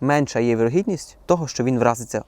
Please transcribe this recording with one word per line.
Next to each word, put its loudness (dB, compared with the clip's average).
менша 0
є 2
вірогідність -2
того, 0
що -4
він 0
вразиться 0